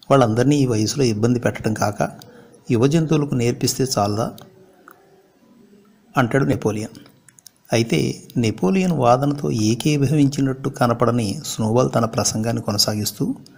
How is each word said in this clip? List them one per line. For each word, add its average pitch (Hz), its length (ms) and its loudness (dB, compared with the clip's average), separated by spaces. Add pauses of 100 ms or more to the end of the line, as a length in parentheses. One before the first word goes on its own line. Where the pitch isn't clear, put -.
(120)
వాళ్ళందరినీ 127 460 4
ఈ 139 80 2
వయసులో 113 380 0
ఇబ్బంది 120 360 0
పెట్టడం 113 340 -2
కాక - 360 -2 (600)
యువ 120 160 4
జంతువులకు 147 480 0
నేర్పిస్తే 123 500 -2 (120)
చాలదా?" 104 340 0 (1900)
అంటాడు 135 280 2
నెపోలియన్. 110 540 -4 (720)
అయితే 123 500 0 (140)
నెపోలియన్ 185 540 0
వాదనతో 143 600 2
ఏకీభవించినట్టు 135 1160 0
కనపడని 120 760 0
స్నోబాల్ 120 500 0
తన 117 100 2
ప్రసంగాన్ని 113 560 -2
కొనసాగిస్తూ, - 760 -4 (220)